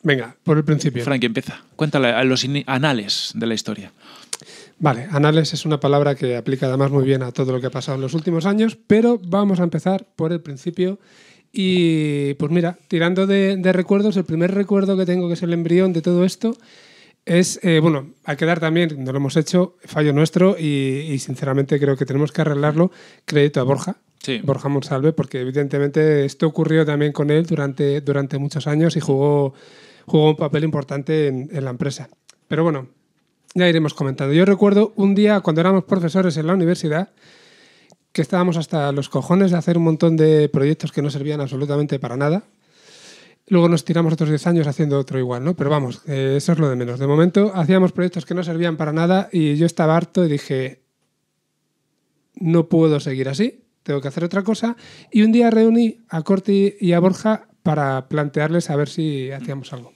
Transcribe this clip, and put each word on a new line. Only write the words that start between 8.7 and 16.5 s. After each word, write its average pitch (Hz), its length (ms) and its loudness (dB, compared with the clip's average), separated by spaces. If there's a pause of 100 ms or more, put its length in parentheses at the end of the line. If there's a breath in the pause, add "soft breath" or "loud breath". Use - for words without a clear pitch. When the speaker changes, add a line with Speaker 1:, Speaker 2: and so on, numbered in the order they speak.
Speaker 1:
pero 226 360 4
vamos 190 360 0
a 180 40 2
empezar 180 420 -2 (100)
por 160 160 -2
el 170 100 -4
principio. 180 580 -6 (520 soft breath)
Y, 160 840 0
pues 147 160 -4
mira, 170 260 0 (100)
tirando 180 380 0
de, 196 320 2
de 185 160 2
recuerdos, 202 440 2
el 180 80 0
primer 170 280 0
recuerdo 196 420 0
que 190 120 0
tengo, 180 200 0
que 170 60 -2
es 165 80 -6
el 175 120 -2
embrión 170 400 2
de 160 100 -2
todo 175 200 2
esto, 226 320 -2 (720 soft breath)